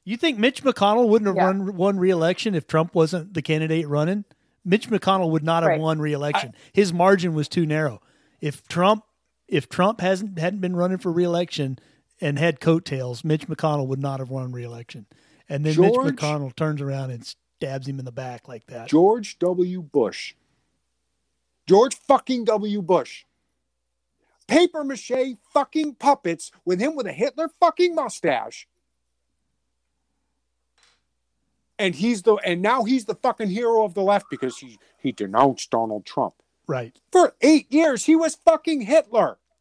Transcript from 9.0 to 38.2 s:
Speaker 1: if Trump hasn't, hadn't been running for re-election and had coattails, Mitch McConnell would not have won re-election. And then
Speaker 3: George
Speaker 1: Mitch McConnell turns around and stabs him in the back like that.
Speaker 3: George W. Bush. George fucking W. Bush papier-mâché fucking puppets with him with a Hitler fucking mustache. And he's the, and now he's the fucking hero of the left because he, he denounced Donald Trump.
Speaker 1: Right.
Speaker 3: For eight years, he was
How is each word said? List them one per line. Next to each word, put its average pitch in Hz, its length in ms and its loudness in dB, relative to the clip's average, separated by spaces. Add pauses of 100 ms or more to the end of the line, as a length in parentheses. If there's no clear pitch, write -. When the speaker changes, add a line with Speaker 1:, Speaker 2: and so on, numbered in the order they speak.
Speaker 1:
if 160 220 -2
Trump 202 320 0
hasn't, 190 360 -2
hadn't 180 220 -4
been 180 160 -4
running 180 240 -2
for 185 120 -4
re-election 170 680 -2 (420)
and 143 160 -2
had 165 220 0
coattails, 135 640 -2
Mitch 156 240 -2
McConnell 151 400 -2
would 135 120 -4
not 139 200 -6
have 131 100 -10
won 131 220 -8
re-election. 120 560 -16 (420)
And 143 160 -4
then 156 80 2
Speaker 3:
George 214 320 6
Speaker 1:
Mitch 156 100 -2
McConnell 147 400 -4
turns 156 240 -4
around 135 300 -6
and 120 160 -12
stabs 135 640 -12
him 139 100 -8
in 131 80 -10
the 127 60 -14
back 123 360 -14
like 123 200 -18
that. 117 200 -16
Speaker 3:
George 202 520 2
W. 180 420 -2
Bush. 135 540 -4 (1300)
George 220 300 4
fucking 254 500 0
W. 208 380 -2
Bush 160 420 -2 (1200)
papier-mâché 269 880 0 (160)
fucking 294 420 0
puppets 240 560 -2 (140)
with 180 140 0
him 294 160 -2
with 262 120 -6
a 151 60 -10
Hitler 240 360 -4 (100)
fucking 349 360 2
mustache. 160 720 -4 (3000)
And 190 180 -2
he's 208 280 -2
the, 214 120 6 (100)
and 175 160 -2
now 233 220 2
he's 240 220 0
the 214 100 -6
fucking 240 340 -2
hero 226 360 2
of 185 80 -6
the 202 80 -2
left 196 280 2
because - 280 -6
he, 120 200 -20 (200)
he 131 160 -4
denounced 113 560 2
Donald 110 360 -4
Trump. - 280 -4 (340)
Speaker 1:
Right. 127 320 -8 (120)
Speaker 3:
For 359 300 4
eight 294 300 4
years, 285 340 2
he 311 100 4
was 320 200 0